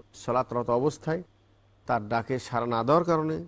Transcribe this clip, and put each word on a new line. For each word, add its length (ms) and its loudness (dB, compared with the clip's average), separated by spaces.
সালাতরত 560 -2
অবস্থায়, 520 0
তার 220 0
ডাকে 300 -2
সাড়া 280 -4
না 180 0
দেওয়ার 200 4
কারণে 440 0